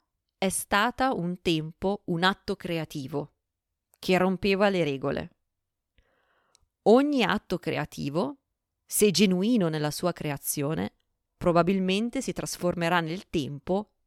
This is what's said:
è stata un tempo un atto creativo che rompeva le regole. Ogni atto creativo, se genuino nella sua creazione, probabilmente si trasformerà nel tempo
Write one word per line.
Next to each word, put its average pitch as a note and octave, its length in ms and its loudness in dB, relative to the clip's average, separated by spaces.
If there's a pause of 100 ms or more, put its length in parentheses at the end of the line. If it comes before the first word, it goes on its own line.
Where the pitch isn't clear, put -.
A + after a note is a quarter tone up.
(380)
è F#3+ 120 -2
stata A#3+ 640 0
un F3+ 280 -4
tempo E3 640 -2
un E3+ 180 -2
atto F#3+ 320 0
creativo D3+ 760 -6 (640)
che F#3 200 2
rompeva F#3+ 520 2
le F3+ 140 2
regole. C#3 520 -4 (1500)
Ogni C4 400 6
atto F#3 340 0
creativo, D3+ 840 -6 (440)
se - 240 4
genuino F#3 600 2
nella D3+ 200 -2
sua E3+ 220 -2
creazione, D3+ 840 -6 (420)
probabilmente F#3+ 840 0
si F#3+ 100 -6
trasformerà F3 680 -2
nel E3 300 -6
tempo D3+ 640 -4 (140)